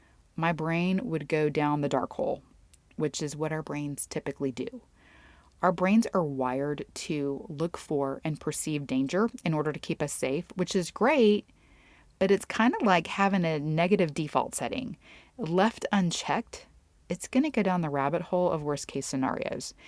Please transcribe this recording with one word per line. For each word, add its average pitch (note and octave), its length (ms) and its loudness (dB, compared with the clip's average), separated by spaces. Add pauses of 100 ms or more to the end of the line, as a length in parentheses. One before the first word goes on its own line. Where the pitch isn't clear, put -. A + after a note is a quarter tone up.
(360)
my E3 160 2
brain E3+ 520 0
would D#3 240 -4
go D3+ 220 2
down D3 320 2
the C#3+ 80 0
dark C3+ 240 0
hole, C#3 300 -4 (520)
which D#3 280 -4
is D3 120 -6
what D3+ 160 -4
our D#3 120 -4
brains D3 420 -6
typically C#3 460 -4
do. C3 300 -8 (800)
Our F3+ 120 4
brains F#3+ 400 4
are F#3 100 4
wired C#3 720 -2
to C#3+ 560 -4
look D#3+ 260 -4
for C#3 480 -2
and D#3 160 -2
perceive D3 480 -4
danger C#3 420 2 (140)
in E3 100 0
order D3+ 200 0
to D3+ 60 -8
keep - 220 -4
us C#3+ 120 -2
safe, C#3+ 320 -2 (100)
which F3+ 180 -2
is F3+ 160 0
great, A3 560 4 (720)
but F#3+ 140 4
it's F#3+ 140 2
kinda B3+ 360 2
like F3+ 260 4
having G3 360 2
a D#3+ 160 0
negative E3 540 2
default C3+ 420 -2
setting. - 400 -6 (420)
Left F#3 540 0
unchecked, - 720 0 (440)
it's F3+ 180 -6
gonna D4 220 2
go A#3 120 0
down F#3 200 2
the D#3 80 0
rabbit C#3+ 320 0
hole F3+ 280 2
of D3+ 140 -2
worst D3 240 -2
case C#3 180 -6
scenarios. - 680 -4 (140)